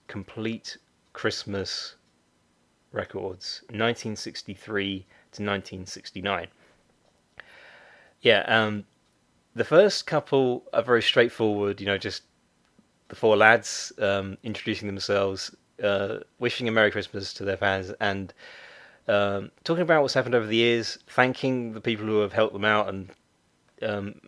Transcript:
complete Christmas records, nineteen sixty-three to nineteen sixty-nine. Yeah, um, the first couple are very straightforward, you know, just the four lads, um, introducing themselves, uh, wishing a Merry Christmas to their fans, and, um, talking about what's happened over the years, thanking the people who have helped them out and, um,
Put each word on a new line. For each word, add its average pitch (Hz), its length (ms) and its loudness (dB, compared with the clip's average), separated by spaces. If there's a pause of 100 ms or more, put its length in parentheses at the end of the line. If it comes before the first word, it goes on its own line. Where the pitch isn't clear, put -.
complete 110 720 -10 (340)
Christmas - 840 -6 (1000)
records, 98 760 -8
nineteen 113 460 -2
sixty-three 98 920 -8 (280)
to 104 100 -8
nineteen 98 420 -6
sixty-nine. 92 600 -6 (1700)
Yeah, 107 260 6
um, 107 380 2 (680)
the 113 100 -2
first 190 420 4
couple 135 640 0
are 113 120 2
very 120 180 4
straightforward, 104 800 2
you 98 40 -8
know, 98 120 0
just - 260 -8 (880)
the - 60 -18
four 107 200 4
lads, 110 640 4
um, 98 440 -2
introducing 107 440 -6
themselves, 98 680 -2 (300)
uh, 101 360 0 (200)
wishing 120 300 -2
a - 20 0
Merry 107 200 4
Christmas 98 420 -6
to - 100 -12
their 95 140 -2
fans, 95 420 0
and, 98 340 -4 (760)
um, 101 420 0 (140)
talking 165 160 0
about 160 200 4
what's 135 120 0
happened 123 200 0
over 113 140 2
the 110 80 0
years, 117 420 2 (120)
thanking 127 640 0
the 110 80 -12
people 110 240 -2
who 107 160 4
have 101 100 0
helped 110 220 2
them 98 100 -6
out 107 240 2
and, 98 220 -8 (720)
um, 104 340 -4 (120)